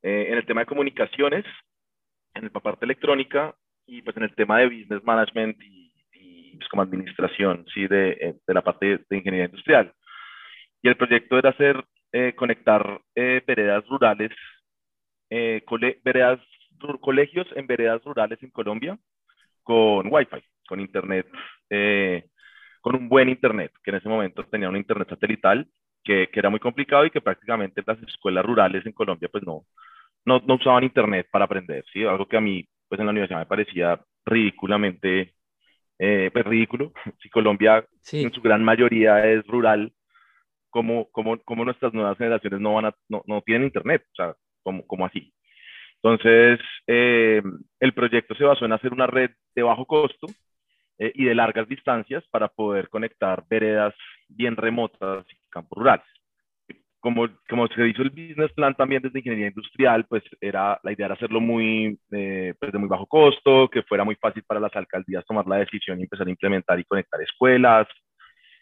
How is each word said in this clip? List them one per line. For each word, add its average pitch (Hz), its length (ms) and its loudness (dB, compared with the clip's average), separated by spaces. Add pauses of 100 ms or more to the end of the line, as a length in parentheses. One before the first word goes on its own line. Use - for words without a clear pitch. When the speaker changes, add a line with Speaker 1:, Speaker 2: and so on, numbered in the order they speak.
Speaker 1:
eh, 104 280 -2
en 117 80 0
el 113 60 -4
tema 113 180 -4
de 120 40 -4
comunicaciones, 143 760 -4 (880)
en 110 180 -12
la 104 80 -10
parte 104 240 -6
electrónica 143 720 -2 (320)
y, 120 160 -20
pues, 113 140 -10
en 113 80 -6
el 104 100 -8
tema 107 240 0
de 127 80 6
business 107 380 -8
management 110 580 -2
y, 95 300 -20 (200)
y, 87 440 -20
pues, - 120 -18
como 98 140 -4
administración, 92 880 -4
¿sí? 98 140 -6
de, 95 240 2 (100)
eh, 85 140 -6 (100)
de 92 100 -2
la 90 80 2
parte 98 360 -2 (100)
de 101 80 -4
ingeniería 92 300 -2
industrial. 101 460 2 (920)
Y 120 60 2
el 123 80 4
proyecto 120 420 2
era 131 120 4
hacer, 139 340 0 (280)
eh, 123 220 -2
conectar, 107 680 0 (140)
eh, 127 320 0
veredas 104 400 0
rurales, 110 460 0 (1000)
eh, 113 340 -4
cole-, 117 380 -4
veredas 127 380 2 (400)
ru-, 143 180 -10
colegios 143 560 -2
en 139 140 -10
veredas 117 340 -2
rurales 113 400 -6
en 131 80 -20
Colombia 117 480 -8 (640)
con 107 500 2
Wi-Fi, 143 300 0 (240)
con 95 140 -10
internet, 95 480 -6 (400)
eh, 101 560 0 (560)
con 123 160 -2
un 123 120 -8
buen 131 200 6
internet, 110 420 -2 (140)
que 98 80 -4
en 98 60 -4
ese 104 100 -8
momento 107 380 -4
tenía 101 220 -6
un 92 80 -6
internet 101 340 -4
satelital 107 580 0 (340)
que, 95 300 0
que 107 80 -2
era 101 80 2
muy 107 120 0
complicado 143 440 2
y 165 60 0
que - 100 -4
prácticamente 104 680 -6
las 113 160 -6
escuelas 92 400 -4
rurales 95 440 2
en 110 60 -10
Colombia, 92 380 -6
pues, 101 140 -8
no, 80 220 -12 (580)
no, 127 220 4
no 131 80 4
usaban 127 280 4
internet 107 480 0
para 98 140 2
aprender, 87 480 -6
¿sí? 98 120 -6
Algo 98 220 -2
que 110 120 -2
a - 20 2
mí, 98 260 -4 (220)
pues, 98 100 -6
en 107 80 -4
la 104 60 -2
universidad 92 280 -4
me 82 60 -8
parecía 90 540 -2 (240)
ridículamente, 98 1120 -2 (640)
eh, 95 340 0
pues, 117 140 -2
ridículo. 113 480 -2
<laughs> - 260 -16
Si - 80 -20
Colombia 107 580 4 (140)
Speaker 2:
Sí. 151 220 -6
Speaker 1:
en 120 100 -2
su - 80 -14
gran 110 240 2
mayoría 110 640 4
es 110 160 2
rural, 110 460 0 (800)
¿cómo, 117 420 -2
cómo, 113 300 -4
cómo 117 240 -6
nuestras 123 260 -4
nuevas 104 240 -2
generaciones 107 440 -2
no 107 140 0
van 110 120 0
a, 107 80 -4 (120)
no, 107 200 -8
no 104 160 -6
tienen 117 220 0
internet? 131 480 -4
O - 20 -20
sea, 87 200 -6 (280)
¿cómo, 95 240 -10
cómo 92 180 -6
así? - 300 -10 (680)
Entonces, 117 580 6 (260)
eh, 117 560 4 (360)
el 131 140 2
proyecto 117 440 0
se 143 80 0
basó 143 200 4
en 113 80 0
hacer 123 220 -4
una 127 120 2
red 127 260 0 (220)
de 123 80 0
bajo 117 220 0
costo, 151 440 -2 (680)
eh, 110 160 -6
y 135 100 -2
de 120 100 2
largas 113 320 0
distancias 131 640 -6
para 107 180 -2
poder 101 420 -4
conectar 104 580 -4
veredas 107 460 0 (340)
bien 117 260 -4
remotas 110 760 -4
y - 60 -20 (120)
campos - 300 -16
rurales. 117 280 2 (920)
Como, 117 260 0 (220)
como 117 200 -2
se 117 200 0
hizo 117 140 -2
el 135 80 -2
business 156 420 -6
plan 139 220 -2
también 135 260 0
desde 131 180 -8
ingeniería 113 300 -6
industrial, 113 580 0
pues 110 160 -4 (200)
era, 98 400 -2
la 101 100 -8
idea 101 140 -6
era 95 80 -6
hacerlo 113 260 -4
muy, 110 580 -2 (140)
eh, 98 480 -6
pues 107 100 -8
de 101 80 -6
muy 101 100 -4
bajo 95 180 -4
costo, 139 640 6
que 117 120 -2
fuera 101 220 -2
muy 107 120 -2
fácil 110 260 -6
para 107 180 -6
las 104 160 -6
alcaldías 92 480 -8
tomar 107 220 -4
la 95 100 -2
decisión 95 420 -4
y 92 40 -8
empezar 95 240 -8
a 90 40 -6
implementar 92 480 0
y 90 60 -8
conectar 95 380 -4
escuelas. 123 640 4 (720)